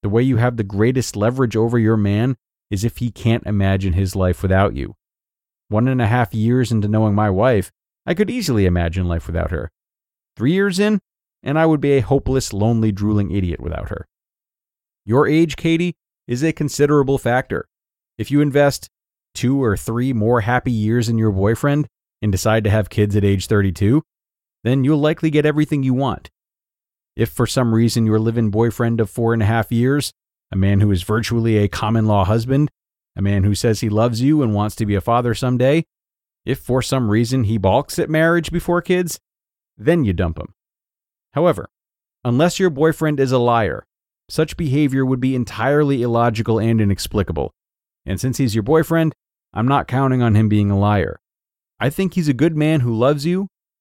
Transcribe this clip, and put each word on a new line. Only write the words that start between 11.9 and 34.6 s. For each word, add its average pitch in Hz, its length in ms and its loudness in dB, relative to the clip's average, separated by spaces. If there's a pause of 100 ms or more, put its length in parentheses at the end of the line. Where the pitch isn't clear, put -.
a 135 80 4
hopeless, 135 520 -2
lonely, 110 380 0
drooling 101 400 -2
idiot 90 280 -4
without - 300 -8
her. - 160 -10 (1000)
Your 120 240 2
age, 156 280 0
Katie, 165 400 -2 (320)
is 123 160 -4
a 160 100 0
considerable 143 640 0
factor. 120 480 -2 (540)
If 107 100 -6
you 143 100 2
invest 143 480 2 (460)
two 135 300 0
or 107 120 2
three 120 380 -4
more 113 280 2
happy 123 300 -2
years 110 380 0
in 117 80 0
your 110 140 2
boyfriend 117 560 0 (340)
and 107 100 0
decide 110 340 0
to 107 40 0
have 104 220 0
kids 104 240 0
at 101 100 2
age 98 220 0
thirty-two, 104 560 2 (600)
then 127 220 0
you'll 151 140 2
likely 156 300 0
get 147 160 2
everything 151 380 0
you 131 100 0
want. 127 360 -4 (880)
If 110 120 0
for - 160 0
some 117 300 0
reason 113 300 2
your 110 140 2
live-in 113 300 0
boyfriend 117 520 0
of 104 80 -2
four 117 240 -2
and 113 100 0
a - 20 2
half 113 280 0
years, 131 400 0 (400)
a - 20 -4
man 98 240 2
who 104 100 4
is 92 140 0
virtually 113 540 0
a 104 100 2
common 110 380 0
law 104 180 2
husband, 117 480 0 (460)
a 95 40 -6
man 98 220 0
who 104 120 2
says 110 260 0
he 113 80 -2
loves 110 320 0
you 147 200 2
and 113 120 0
wants 104 240 -2